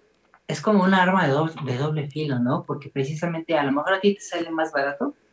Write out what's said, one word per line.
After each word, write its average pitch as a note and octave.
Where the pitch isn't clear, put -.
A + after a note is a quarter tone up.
es D3+
como G3+
un F#3+
arma F#3
de C3+
doble, D#3+
de B2+
doble D3+
filo, C#3+
¿no? C3+
Porque C#3
precisamente D#3+
a C#3
lo C#3
mejor D3+
a F#3+
ti G3+
te -
sale E3+
más D#3+
barato, C#3+